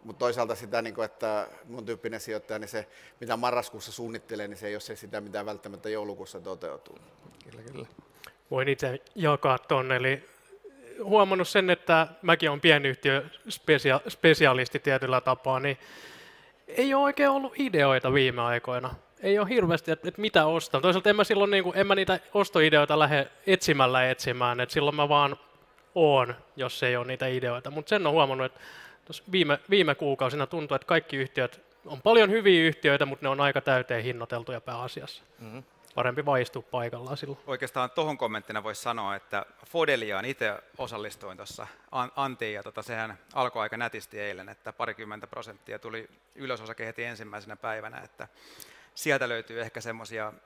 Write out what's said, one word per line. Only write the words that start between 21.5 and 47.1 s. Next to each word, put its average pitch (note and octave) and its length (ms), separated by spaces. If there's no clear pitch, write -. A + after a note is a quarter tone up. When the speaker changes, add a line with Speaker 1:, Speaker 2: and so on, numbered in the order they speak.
Speaker 3:
niinku, F#3 260
en G3 100
mä G3 80
niitä F#3+ 260
ostoideoita D#3 640
lähde C#3+ 320
etsimällä C3 640
etsimään, B2 500
et B2 100
silloin D3 260
mä D3 120
vaan D3 280
oon, C3+ 420
jos B2+ 260
ei B2 140
oo B2 80
niitä B2+ 220
ideoita. B2+ 440
Mut D3+ 180
sen G3 180
on D3 60
huomannut, C3+ 320
et - 160
tos - 280
viime, D3 260
viime F3 240
kuukausina C#3 520
tuntuu, D3+ 280
et C3+ 100
kaikki D#3+ 320
yhtiöt C3 440
on C#3+ 160
paljon A3 280
hyviä G3 340
yhtiöitä, D3 420
mut C3+ 160
ne C#3+ 60
on C#3 120
aika C#3 200
täyteen B2 440
hinnoiteltuja A#2+ 560
pääasiassa. - 600
Speaker 2:
Mhm. A2+ 200
Speaker 3:
Parempi B2+ 320
vaan C#3 140
istua B2 220
paikallaan B2 540
silloin. C#3 300
Speaker 4:
Oikeastaan B2+ 440
tohon D#3 280
kommenttina G#2+ 440
vois G#2 200
sanoa, G#2+ 340
että G2+ 300
Fodeliaan A#2 580
ite A#2+ 300
osallistuin G#2+ 580
tossa G2+ 300
An-, B2 240
Antiin, B2 380
ja G2+ 80
tota, G#2+ 200
sehän A2+ 360
alkoi B2 280
aika A2 140
nätisti A2+ 440
eilen, G2 280
että G#2 240
parikymmentä G#2+ 540
prosenttia A2 520
tuli A2+ 300
ylös B2+ 260
osake A2 260
heti A2+ 180
ensimmäisenä G#2+ 520